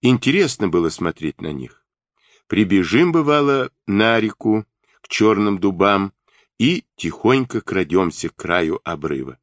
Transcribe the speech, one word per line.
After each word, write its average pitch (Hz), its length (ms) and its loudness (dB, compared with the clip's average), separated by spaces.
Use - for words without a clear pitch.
Интересно 127 680 2
было 85 200 0
смотреть 80 520 -6
на 80 120 -8
них. 64 320 -14
Прибежим, 101 640 2
бывало, 143 580 0
на 110 340 2
реку, 107 460 -2
к - 80 -20
черным 104 500 2
дубам, 98 540 0
и 156 260 0
тихонько 120 640 0
крадемся 87 680 -2
к - 80 -12
краю 85 480 -2
обрыва. 71 580 -8